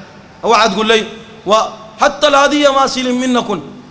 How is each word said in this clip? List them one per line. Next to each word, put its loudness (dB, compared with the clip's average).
اوعى 2
تقول -4
لي: 2
"وحتى -2
الهدية 2
ما 2
سلم -4
منكم". -2